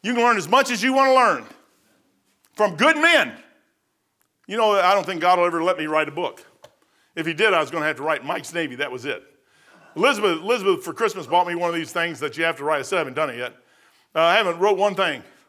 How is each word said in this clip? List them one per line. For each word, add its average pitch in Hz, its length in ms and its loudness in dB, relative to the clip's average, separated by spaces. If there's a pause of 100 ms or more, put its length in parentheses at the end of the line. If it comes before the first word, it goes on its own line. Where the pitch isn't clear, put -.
You 220 100 -4
can 240 100 2
learn 233 140 4
as 175 100 -4
much 254 240 4
as 220 120 -4
you 262 100 0
wanna 269 220 4
learn 196 320 2 (1040)
from 214 240 0
good 277 220 4
men. 294 340 4 (1120)
You 202 120 -6
know, 220 140 4
I 190 220 4
don't 190 120 0
think 175 160 -6
God 180 160 4
will 175 80 4
ever 170 160 -2
let 175 160 0
me 156 80 -4
write 156 220 0
a 143 40 -12
book. 160 320 -8 (680)
If 160 100 -6
he 165 80 -4
did, 196 220 2
I 170 60 4
was 143 100 -4
gonna 156 160 -4
have 151 100 -2
to 127 60 -12
write 147 200 -2
Mike's - 300 -8
Navy. 156 220 -6
That 123 180 -6
was 127 140 -10
it. 123 160 -8 (760)
Elizabeth, 185 460 0
Elizabeth 196 420 -2
for 170 80 -10
Christmas 190 340 -4
bought 175 200 0
me 175 80 -6
one 170 160 -2
of 170 40 -6
these 165 160 -6
things 165 300 -6
that 147 160 -6
you 165 80 -2
have 165 140 -2
to 143 60 -12
write. 151 160 -2
I - 20 -10
still 180 160 -4
haven't 135 160 -4
done 147 160 -2
it 120 80 -12
yet. 123 160 -10 (600)
Uh, 160 60 0
I 170 140 4
haven't 185 240 0
wrote 196 180 2
one 196 180 0
thing. 165 280 -2 (260)